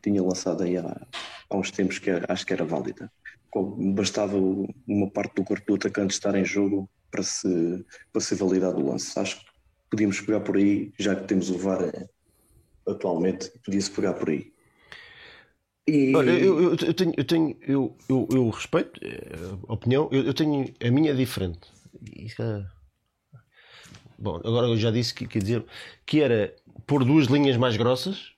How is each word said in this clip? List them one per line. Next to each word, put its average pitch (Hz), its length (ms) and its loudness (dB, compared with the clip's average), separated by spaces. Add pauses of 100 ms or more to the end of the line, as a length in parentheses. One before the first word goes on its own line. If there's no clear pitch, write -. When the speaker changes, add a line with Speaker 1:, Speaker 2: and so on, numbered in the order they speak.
Speaker 1:
tinha 101 200 2
lançado 90 400 -2
aí 90 140 0
há, - 300 -8 (440)
há 104 60 -2
uns 98 140 -2
tempos 92 280 -2
que - 120 -2
era, 87 220 0
acho - 140 -4
que 101 60 -2
era 87 120 -2
válida. - 480 -6 (380)
Com-, 98 440 -2
bastava 101 440 0
o, 95 300 0 (180)
uma 101 240 0
parte 98 260 -4
do 95 80 0
corpo - 220 -4
do 104 100 2
atacante 98 380 -2
estar 101 200 -2
em 95 100 2
jogo 98 460 0 (200)
para 101 120 -4
se, 90 640 -2 (280)
para 107 100 0
ser - 140 -2
validado 92 440 2
o 69 100 0
lance. - 280 -6
Acho - 220 -4
que - 60 -20 (440)
podíamos 107 300 0
pegar 107 200 0
por 95 160 -2
aí, 101 420 2
já 98 180 0
que - 100 -8
temos 95 240 0
o 90 80 0
var, 92 240 0
eh, - 260 -6 (800)
atualmente, 92 600 -2 (140)
podia-se 98 260 -2
pegar 98 240 0
por - 160 -4
aí. 71 220 -4 (1300)
E 139 280 4
Speaker 2:
Olha, 131 180 6
eu, 170 300 4
eu, 175 140 6
eu - 180 0
tenho, 170 220 0
eu 139 80 0
tenho, 160 320 2 (100)
eu, 135 300 0 (120)
eu, 131 220 2
eu 127 200 4
respeito, - 540 -4
eh, - 220 -12 (420)
a 117 40 -6
opinião, 131 400 2
eu, 131 120 2
eu 127 100 -2
tenho, 147 380 0 (120)
a 120 60 2
minha 147 200 4
é 139 40 0
diferente. 95 460 -2 (540)
E 104 140 -16
se - 80 -16
calhar, 104 340 -6 (1500)
bom, 101 260 -4
agora 117 240 2
eu 117 80 2
já 113 140 2
disse 120 240 0
que, - 120 -10
quer 113 140 -2
dizer, 107 240 -2 (420)
que 151 140 2
era 117 340 2 (320)
pôr 139 180 2
duas 143 220 6
linhas 139 300 4
mais 120 200 2
grossas 127 600 -2